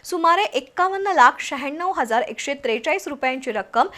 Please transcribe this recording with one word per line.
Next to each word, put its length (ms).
सुमारे 400
एक्कावन्न 720
लाख 240
शहाण्णव 580
हजार 240
एकशे 320
त्रेचाळीस 540
रुपयांची 440
रक्कम 360